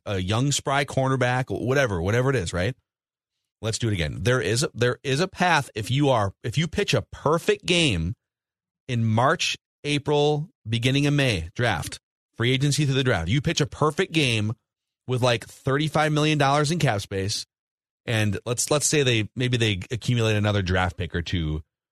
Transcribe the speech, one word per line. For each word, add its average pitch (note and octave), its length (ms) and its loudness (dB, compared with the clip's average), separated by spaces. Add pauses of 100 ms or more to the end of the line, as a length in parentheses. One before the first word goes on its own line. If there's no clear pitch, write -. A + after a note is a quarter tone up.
a G2 120 -4
young, G#2+ 340 0
spry C#3 340 -2
cornerback, B2+ 640 0
whatever, A2 520 0
whatever A#2 300 0
it C3 60 0
is, E2+ 180 -4
right? F#2+ 200 -2 (840)
Let's G#2+ 180 -4
do A#2+ 100 -2
it G#2 40 0
again." E2 320 -4
There B2 160 2
is A#2 240 0
a, - 100 -6
there A#2+ 300 0
is C3+ 160 0
a F#3 80 0
path E3 480 2
if G#2+ 160 -6
you C#3+ 160 2
are, G#2+ 240 2 (100)
if A#2 160 -4
you E3+ 80 0
pitch G3+ 260 -2
a A#2+ 100 2 (100)
perfect E3+ 540 0
game A#2 480 2 (760)
in A#2 160 0
March, A#2+ 520 2 (280)
April, D3 640 0 (180)
beginning C3 400 2
of C#3+ 80 2
May A2+ 400 0
draft, A#2 460 -2 (360)
free A#2+ 160 0
agency C#3+ 340 0
through C3 80 0
the C3 100 0
draft. F2+ 240 0
You C3+ 140 0
pitch E3 180 -2
a C#3 60 2
perfect D#3 460 -2
game A#2 420 0 (540)
with, B2 140 -2
like, B2 220 2
thirty-five D3+ 680 -2
million D3+ 260 2
dollars C#3+ 320 2
in F3 80 -2
cap A#2+ 220 0
space, G2 460 -6 (600)
and G#2+ 400 0
let's, B2 240 -4
let's D3+ 160 2
say D3+ 160 2
they, A2+ 320 2
maybe B2 220 0
they A2 240 0 (100)
accumulate A2 460 0
another G#2 260 2
draft F2+ 340 0
pick F2 200 -6
or E2+ 60 0
two, D#2 420 -4 (280)